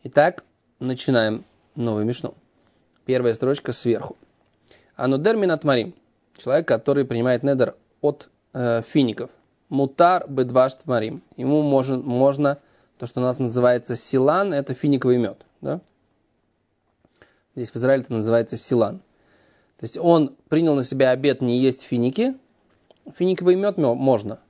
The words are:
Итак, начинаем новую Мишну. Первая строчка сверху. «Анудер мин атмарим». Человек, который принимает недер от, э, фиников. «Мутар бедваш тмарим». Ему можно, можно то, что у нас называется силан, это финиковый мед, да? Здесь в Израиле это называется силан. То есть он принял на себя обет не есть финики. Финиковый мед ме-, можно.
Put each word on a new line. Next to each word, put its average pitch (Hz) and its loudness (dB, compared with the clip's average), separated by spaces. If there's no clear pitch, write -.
Итак, 151 2
начинаем 127 0
новую 110 -2
Мишну. - -6
Первая 123 0
строчка 127 -2
сверху. - -2
«Анудер 143 0
мин 196 0
атмарим». 131 0
Человек, 151 -2
который 139 2
принимает 123 0
недер 135 0
от, 147 -4
э, 117 -2
фиников. 120 -2
«Мутар 156 2
бедваш 127 0
тмарим». 120 -4
Ему 147 0
можно, 135 0
можно 139 0
то, 120 -12
что 127 -8
у - 0
нас 127 -2
называется 123 0
силан, 156 0
это 139 -4
финиковый 131 0
мед, 107 -4
да? 147 -6
Здесь 120 -10
в - -14
Израиле 127 0
это - -10
называется 113 0
силан. 107 0
То - -16
есть - -12
он 165 2
принял 160 2
на 135 0
себя 131 0
обет 131 0
не 120 2
есть 131 2
финики. 131 -2
Финиковый 180 2
мед 196 -2
ме-, 135 2
можно. 117 0